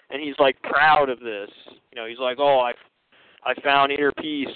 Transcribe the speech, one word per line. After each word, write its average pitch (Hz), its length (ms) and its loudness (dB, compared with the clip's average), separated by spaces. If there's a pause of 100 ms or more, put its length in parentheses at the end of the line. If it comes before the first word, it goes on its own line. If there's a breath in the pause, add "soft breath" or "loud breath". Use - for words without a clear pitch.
and 139 120 -10
he's, 143 180 -10
like, 135 240 2
proud 147 460 4
of 120 100 -6
this. 104 300 -10 (420)
You - 40 -20
know, 113 120 -12
he's 117 120 -14
like, 127 200 -4
"Oh, 143 200 4
I, 123 140 0 (680 soft breath)
I 127 180 -2
found 139 300 2
inner 143 220 0
peace 151 420 -8